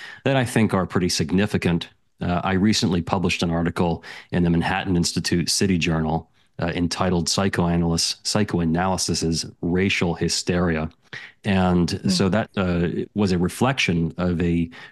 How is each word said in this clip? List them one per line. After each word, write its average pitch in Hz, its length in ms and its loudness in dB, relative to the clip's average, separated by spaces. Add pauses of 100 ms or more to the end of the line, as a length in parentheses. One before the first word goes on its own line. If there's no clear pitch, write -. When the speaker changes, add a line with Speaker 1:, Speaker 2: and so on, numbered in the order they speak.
(240)
Speaker 1:
that 135 120 2
I 127 80 2
think 113 300 2
are 92 120 0
pretty 90 220 0
significant. 90 800 0 (320)
Uh, 87 220 -2
I - 120 0
recently 95 480 2
published 90 420 -2
an 85 60 0
article 85 520 0 (300)
in 87 100 2
the 85 80 4
Manhattan 90 460 0
Institute 85 540 0
City 95 280 2
Journal, 80 520 -2 (280)
uh, 85 160 -2
entitled 85 540 0
Psychoanalyst, 87 960 0
Psychoanalysis's 85 1200 0 (160)
Racial 90 540 0
Hysteria. 85 720 0 (560)
And 90 440 4
Speaker 2:
Mm. 98 220 -2
Speaker 1:
so 92 200 2
that, - 260 0
uh, 90 480 0 (100)
was 101 180 2
a 92 60 2
reflection 87 800 0
of 87 240 0
a 85 300 0 (220)